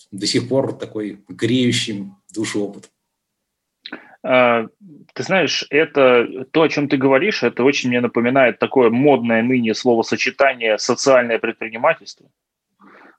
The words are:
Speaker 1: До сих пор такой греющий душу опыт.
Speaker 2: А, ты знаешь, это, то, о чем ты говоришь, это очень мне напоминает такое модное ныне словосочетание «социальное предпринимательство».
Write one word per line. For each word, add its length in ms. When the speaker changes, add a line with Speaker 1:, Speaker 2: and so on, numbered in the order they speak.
Speaker 1:
До 160
сих 220
пор 280
такой 520
греющий 840
душу 320
опыт. 240
Speaker 2:
А, 440
ты 100
знаешь, 460
это, 840
то, 120
о 60
чем 200
ты 80
говоришь, 460
это 200
очень 260
мне 120
напоминает 580
такое 300
модное 540
ныне 300
словосочетание 1040
«социальное 600
предпринимательство». 880